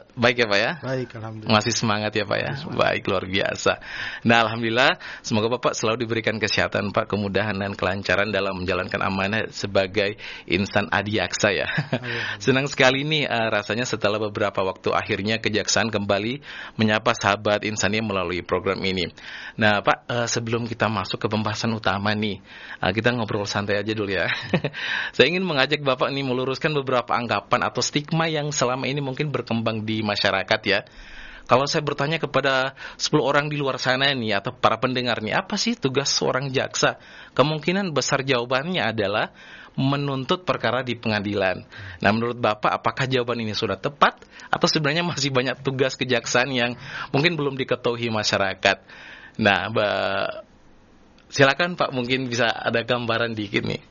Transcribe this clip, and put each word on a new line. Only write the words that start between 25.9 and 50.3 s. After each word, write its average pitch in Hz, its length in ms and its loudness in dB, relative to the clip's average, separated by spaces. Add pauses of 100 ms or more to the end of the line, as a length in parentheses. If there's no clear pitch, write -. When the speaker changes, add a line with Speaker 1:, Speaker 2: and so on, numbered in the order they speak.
Speaker 1:
nih 139 160 -2
meluruskan 131 480 0
beberapa 127 400 0
anggapan 107 560 2
atau 120 160 0
stigma 160 480 0
yang 147 160 -2
selama 131 400 0
ini 143 160 -2
mungkin 135 240 -4
berkembang 113 540 -2
di 110 240 0
masyarakat 101 580 2
ya. 98 160 4 (680)
Kalau 127 160 6
saya 151 160 0
bertanya 147 400 -2
kepada 135 560 0 (160)
sepuluh 147 320 2
orang 143 240 2
di 147 80 -4
luar 135 180 -2
sana 131 380 2
nih 107 240 0
atau - 160 -4
para 110 240 4
pendengar 123 400 0
nih, 107 160 -2
apa 190 240 -2
sih 233 160 0
tugas 135 400 0
seorang 135 400 0
jaksa? 127 480 0 (320)
Kemungkinan 156 560 2
besar 135 320 0
jawabannya 131 640 0
adalah 110 480 0 (400)
menuntut 139 720 0
perkara 123 400 0
di 120 80 -2
pengadilan. 101 720 0 (320)
Nah, 98 160 4
menurut 117 240 -2
Bapak, 110 320 2
apakah 120 400 0
jawaban 120 320 0
ini 107 100 -2
sudah 98 240 -2
tepat 147 460 2 (260)
atau - 220 2
sebenarnya 156 320 0
masih 143 320 -2
banyak 127 320 0
tugas 135 320 0
kejaksaan 123 560 2
yang 120 240 0 (320)
mungkin 160 240 2
belum 139 240 -2
diketahui 120 560 0
masyarakat? 98 640 2 (640)
Nah, 101 320 4
Mbak, 98 520 2 (1000)